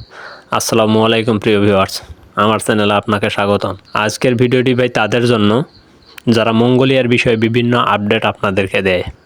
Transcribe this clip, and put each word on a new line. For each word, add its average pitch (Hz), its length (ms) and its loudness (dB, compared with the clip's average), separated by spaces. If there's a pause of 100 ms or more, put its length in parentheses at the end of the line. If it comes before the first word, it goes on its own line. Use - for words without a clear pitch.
(500)
আসসালামু 110 540 2
আলাইকুম 113 340 0
প্রিয় 104 220 2
ভিউয়ার্স, 98 420 0 (320)
আমার 107 240 2
চ্যানেলে 104 360 0
আপনাকে 104 360 -2
স্বাগতম। 101 440 -2 (200)
আজকের 110 400 0
ভিডিওটি 123 400 0
ভাই 123 140 0
তাদের 117 380 -2
জন্য, 113 360 2 (680)
যারা 113 240 2
মঙ্গোলিয়ার 123 560 2
বিষয়ে 120 280 0
বিভিন্ন 120 420 0
আপডেট 107 460 -2
আপনাদেরকে 101 580 -2
দেয়। 92 200 0 (240)